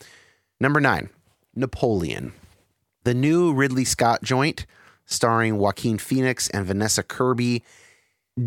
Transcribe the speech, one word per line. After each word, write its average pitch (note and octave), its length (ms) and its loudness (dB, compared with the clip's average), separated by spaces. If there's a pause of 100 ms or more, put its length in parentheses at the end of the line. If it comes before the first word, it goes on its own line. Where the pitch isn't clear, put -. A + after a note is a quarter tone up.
(600)
Number C#3+ 200 2
nine, A2+ 300 0 (460)
Napoleon. F#2+ 800 -2 (680)
The A#2+ 120 0
new D#3 380 2
Ridley C3 320 2
Scott A#2 380 2
joint, C3 420 0 (420)
starring A2+ 520 2
Joaquin G#2 400 0
Phoenix C3 520 -2
and G2+ 140 -2
Vanessa G2 380 0
Kirby. B2 600 -2 (840)